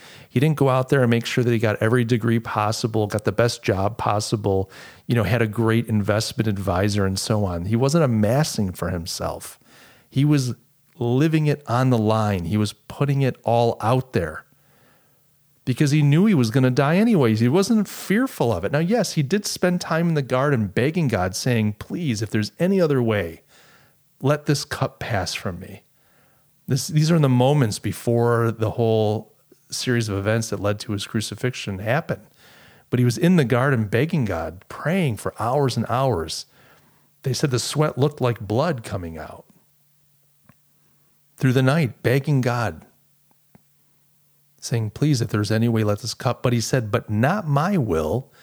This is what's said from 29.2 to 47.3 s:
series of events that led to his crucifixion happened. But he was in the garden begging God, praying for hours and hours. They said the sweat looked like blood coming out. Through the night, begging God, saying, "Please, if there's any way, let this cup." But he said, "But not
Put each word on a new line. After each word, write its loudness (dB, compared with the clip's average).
series -2
of -2
events -2
that -6
led -2
to -8
his -6
crucifixion -6
happened. -4
But 0
he 2
was 0
in 4
the 4
garden 2
begging 0
God, -6
praying -2
for -8
hours 0
and -2
hours. -2
They -4
said 0
the 0
sweat -2
looked 0
like 0
blood -2
coming -8
out. -16
Through 2
the 4
night, 0
begging 2
God, -4
saying, -4
"Please, 0
if -2
there's -2
any 2
way, 0
let 0
this -10
cup." -4
But 0
he 0
said, -2
"But -2
not 0